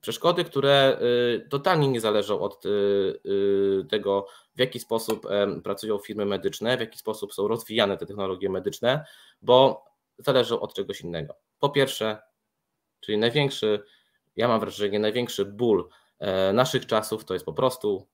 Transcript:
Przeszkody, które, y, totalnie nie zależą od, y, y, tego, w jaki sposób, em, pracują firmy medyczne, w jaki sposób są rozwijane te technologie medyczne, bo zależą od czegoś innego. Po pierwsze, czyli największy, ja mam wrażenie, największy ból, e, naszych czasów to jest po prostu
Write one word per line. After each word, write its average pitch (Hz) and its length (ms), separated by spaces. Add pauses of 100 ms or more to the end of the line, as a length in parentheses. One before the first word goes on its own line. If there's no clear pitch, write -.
Przeszkody, 170 440
które, 139 580
y, 120 460
totalnie 143 400
nie 123 120
zależą 104 400
od, 101 260
y, - 20 (580)
y, 98 640
tego, 98 360 (280)
w - 40
jaki - 220
sposób, 113 500
em, 101 320
pracują 104 360
firmy 101 280
medyczne, 101 500
w 117 40
jaki 113 180
sposób 104 360
są 101 140
rozwijane 110 480
te 104 100
technologie 95 440
medyczne, 107 540 (380)
bo 127 420 (340)
zależą 120 420
od - 140
czegoś 98 260
innego. 82 340 (240)
Po 143 100
pierwsze, 127 500 (800)
czyli 107 180
największy, 117 640 (540)
ja 113 120
mam 113 120
wrażenie, 101 380
największy 107 460
ból, 101 440 (300)
e, 95 340
naszych 131 340
czasów 110 380
to 92 100
jest 90 120
po - 60
prostu 107 600